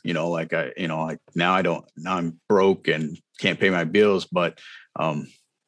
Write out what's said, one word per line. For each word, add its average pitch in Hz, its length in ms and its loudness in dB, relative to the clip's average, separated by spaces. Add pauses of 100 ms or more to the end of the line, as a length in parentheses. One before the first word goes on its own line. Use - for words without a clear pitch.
You 90 100 -4
know, 82 160 -2
like, 82 240 -4
I, 78 240 -2
you 87 100 -6
know, 80 160 -4
like, 80 160 -6 (160)
now 87 180 2
I 92 80 2
don't, 85 220 -2 (140)
now 90 200 -4
I'm 82 300 -4
broke 98 400 4
and 80 300 -2 (220)
can't 90 200 0
pay 98 100 4
my 90 140 0
bills, 98 420 2
but, 87 340 -2 (360)
um, 76 320 -4 (400)